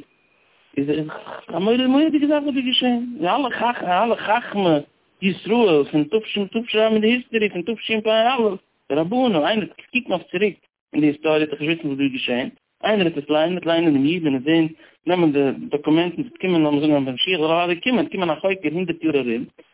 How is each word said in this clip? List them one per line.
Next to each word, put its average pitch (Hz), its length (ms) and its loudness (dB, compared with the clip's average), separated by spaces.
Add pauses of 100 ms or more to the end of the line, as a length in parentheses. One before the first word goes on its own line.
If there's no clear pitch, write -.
(760)
איז, 139 140 -2
איז, 151 160 -4 (420)
א - 100 -8
מויער, 240 300 2
מויער, 285 200 4
די 294 180 2
זאך, 294 160 2
וואס 285 120 -4 (120)
געשען. 247 380 0 (160)
יא, 175 100 0
אלע 254 200 0
חכ-, 226 340 -4
אלע 185 320 2
חכמה, 196 640 0 (440)
ישראל, 185 680 2
פון 151 140 2
תופשין, 208 420 -2
תופשין, 226 340 -2
אין 220 200 2
דער 214 100 4
היסטארי, 226 380 0
פון 185 140 -6
תופשין, 220 380 -4
פון 220 120 0
אלע. 226 420 2 (360)
דער 139 80 0
רבנו, 185 480 2
איינער, 202 200 0 (260)
קיק 247 160 -4
נאך 180 220 -2
צוריק 185 260 -2 (360)
אין 147 80 -2
די 151 60 4
היסטאריע, 156 400 0
דאס 147 140 -8
איז, 160 240 -2
וואס 139 140 -4 (140)
געשען. 123 360 -4 (380)
איינער 202 200 2
האט 151 120 -4
עס 143 120 -6
ליין, 156 240 2
מיט 175 120 -6
ליין 165 180 2
אין 160 100 4
דעם 135 120 2
יידן, 160 280 0
און 127 100 -2
זען, 160 220 4 (400)
נעמען 170 260 2
די 143 80 2 (300)
דאקומענטן, 156 520 0
זיי - 80 -14 (100)
קומען, 170 260 2
און 147 140 2
זאגן, 151 120 2
ווען 135 240 0
שיח, 180 240 0
אבער 165 260 2
זיי 175 140 -2
קומען, 226 260 0
קומען 190 220 -4
נאך 151 160 -2
הויכט 190 200 -2
אין 156 200 -2
דער 165 120 -4
טיר 160 240 0
אריין, 120 240 -4 (300)